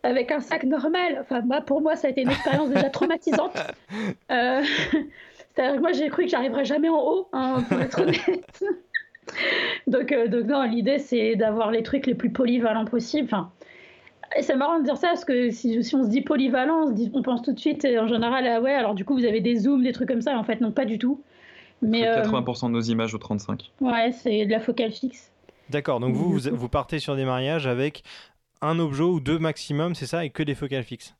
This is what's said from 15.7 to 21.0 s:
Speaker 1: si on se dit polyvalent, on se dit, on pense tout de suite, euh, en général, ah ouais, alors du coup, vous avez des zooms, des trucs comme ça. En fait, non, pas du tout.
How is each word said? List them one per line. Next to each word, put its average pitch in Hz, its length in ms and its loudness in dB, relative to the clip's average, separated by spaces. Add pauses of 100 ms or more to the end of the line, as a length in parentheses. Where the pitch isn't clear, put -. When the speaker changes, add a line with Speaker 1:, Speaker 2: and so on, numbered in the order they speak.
Speaker 1:
si 233 100 -4
on 269 100 4
se 214 60 0
dit 254 120 2
polyvalent, 277 640 2
on - 40 2
se 247 40 0
dit, 220 220 0
on 269 80 0
pense 240 200 0
tout 269 100 -2
de - 60 -4
suite, 294 260 -2
euh, 240 180 4
en 226 40 2
général, 240 400 0
ah 233 140 2
ouais, 269 120 2
alors 226 220 0
du 190 100 -6
coup, 285 100 0
vous 254 100 2
avez 220 160 2
des 233 160 2
zooms, 254 260 4
des 247 100 2
trucs 247 160 -4
comme 233 140 0
ça. 269 160 0
En 220 60 -2
fait, 226 160 -2
non, 226 120 2
pas 269 120 0
du 220 140 -2
tout. 262 240 -2 (600)